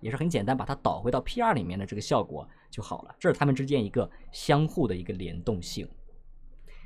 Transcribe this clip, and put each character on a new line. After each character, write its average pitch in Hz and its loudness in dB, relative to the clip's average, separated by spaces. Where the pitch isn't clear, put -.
也 110 -4
是 135 -2
很 156 0
简 127 2
单， 127 2
把 - -4
它 139 -2
导 - 0
回 117 2
到 131 2
P - -2
R 226 6
里 123 2
面 87 -4
的 98 -2
这 95 -6
个 104 -4
效 107 2
果 76 -8
就 - -8
好 - -8
了。 - -18
这 - 6
是 - 2
他 143 4
们 139 6
之 135 0
间 131 4
一 101 -2
个 - 2
相 151 4
互 151 2
的 92 0
一 87 -6
个 87 -6
联 87 -6
动 104 0
性。 - -6